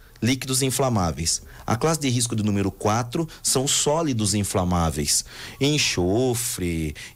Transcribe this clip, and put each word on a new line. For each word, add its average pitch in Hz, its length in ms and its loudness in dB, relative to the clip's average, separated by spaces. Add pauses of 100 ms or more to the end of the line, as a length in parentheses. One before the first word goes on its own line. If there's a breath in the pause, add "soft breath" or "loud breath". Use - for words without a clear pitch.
(200 loud breath)
líquidos 131 440 0
inflamáveis. 98 800 0 (200 loud breath)
A - 120 0
classe 156 240 2
de 139 100 0
risco 120 260 0
do 107 80 0
número 101 280 2
quatro 120 580 0 (140 loud breath)
são 135 240 2
sólidos 143 680 2
inflamáveis, 87 920 0 (360 loud breath)
enxofre 98 1300 0 (200 loud breath)